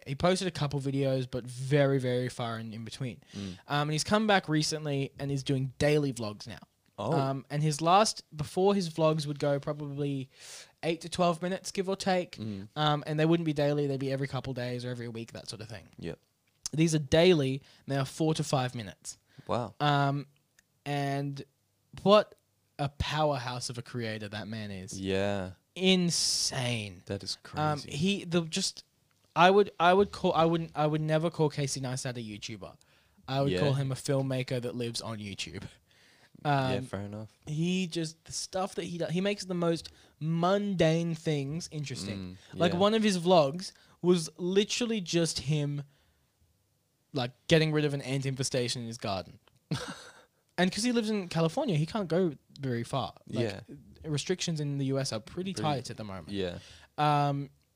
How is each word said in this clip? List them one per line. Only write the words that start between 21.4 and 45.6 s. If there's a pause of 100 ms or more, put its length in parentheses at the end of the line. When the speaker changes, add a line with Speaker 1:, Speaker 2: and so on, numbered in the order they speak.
Speaker 1:
what (440)
a
powerhouse
of
a
creator
that
man
is.
Speaker 2:
Yeah. (580)
Speaker 1:
Insane.
Speaker 2:
That
is (160)
Speaker 1:
Um,
Speaker 2:
crazy.
Speaker 1:
he,
the,
just, (520)
I
would,
I
would
call,
I
wouldn't,
I
would
never
call
Casey
Neistat
a
YouTuber. (560)
I
would
Speaker 2:
Yeah.
Speaker 1:
call
him
a
filmmaker
that
lives
on
YouTube. (800)
Speaker 2:
Yeah,
Speaker 1:
Um,
Speaker 2:
fair
enough. (180)
Speaker 1:
he
just,
the
stuff
that
he
does,
he
makes
the
most (300)
mundane
things
interesting. (180)
Speaker 2:
Mm,
Speaker 1:
Like,
Speaker 2:
yeah.
Speaker 1:
one
of
his
vlogs (300)
was
literally
just
him, (1300)